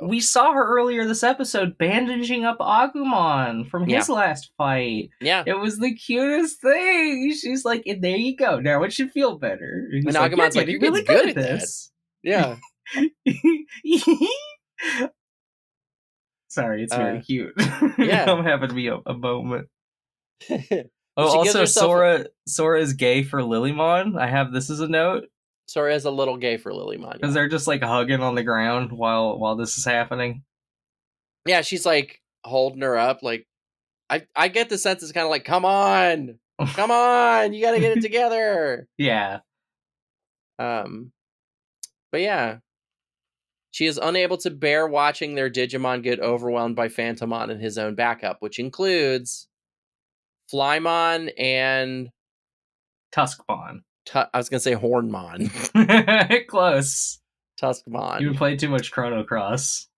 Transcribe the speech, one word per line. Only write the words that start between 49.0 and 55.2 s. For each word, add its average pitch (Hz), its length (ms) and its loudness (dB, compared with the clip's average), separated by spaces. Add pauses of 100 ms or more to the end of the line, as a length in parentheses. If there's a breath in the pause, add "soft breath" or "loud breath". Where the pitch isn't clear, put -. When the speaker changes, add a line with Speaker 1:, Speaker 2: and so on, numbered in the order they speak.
Speaker 2:
Flymon 165 880 0
and 131 680 -2 (1080)
Speaker 1:
Tuskmon. 104 680 -4 (240)
Speaker 2:
Tu-, - 120 -2 (140)
I 127 60 0
was 123 100 -4
gonna 127 120 -2
say 127 140 2
Hornmon. 107 760 -2 (240)